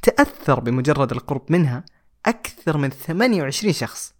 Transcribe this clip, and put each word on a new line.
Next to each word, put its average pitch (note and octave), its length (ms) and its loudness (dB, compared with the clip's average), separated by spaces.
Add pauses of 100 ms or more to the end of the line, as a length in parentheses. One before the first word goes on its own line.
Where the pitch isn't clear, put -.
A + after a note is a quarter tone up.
تأثر - 580 2
بمجرد C3 520 0
القرب C3 380 -6
منها D3+ 360 2 (400)
أكثر F3+ 520 -2
من C#3 120 0
ثمانية F#3 520 -2
وعشرين D3 320 -2
شخص. - 460 -8